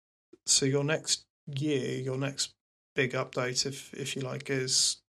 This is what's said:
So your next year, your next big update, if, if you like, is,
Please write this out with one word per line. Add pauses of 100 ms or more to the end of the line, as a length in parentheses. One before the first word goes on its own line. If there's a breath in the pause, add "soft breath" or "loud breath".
(460)
So
your
next (220)
year,
your
next (420)
big
update,
if,
if
you
like,
is, (120)